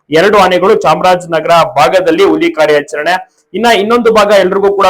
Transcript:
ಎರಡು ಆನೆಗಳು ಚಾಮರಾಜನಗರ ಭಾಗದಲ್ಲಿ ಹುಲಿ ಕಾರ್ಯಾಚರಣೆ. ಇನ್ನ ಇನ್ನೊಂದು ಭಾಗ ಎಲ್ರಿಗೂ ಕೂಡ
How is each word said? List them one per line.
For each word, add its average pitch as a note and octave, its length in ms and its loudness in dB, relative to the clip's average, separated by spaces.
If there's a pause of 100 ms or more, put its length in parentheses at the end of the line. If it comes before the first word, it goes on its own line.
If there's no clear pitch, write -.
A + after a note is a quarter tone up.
(100)
ಎರಡು F#3+ 280 2
ಆನೆಗಳು F#3 360 2
ಚಾಮರಾಜನಗರ E3+ 760 -2 (260)
ಭಾಗದಲ್ಲಿ E3+ 480 0
ಹುಲಿ E3 280 0
ಕಾರ್ಯಾಚರಣೆ. D3+ 760 -2 (260)
ಇನ್ನ A3 120 -4
ಇನ್ನೊಂದು A3 480 0
ಭಾಗ G#3 240 2
ಎಲ್ರಿಗೂ G3 380 0
ಕೂಡ F#3+ 140 0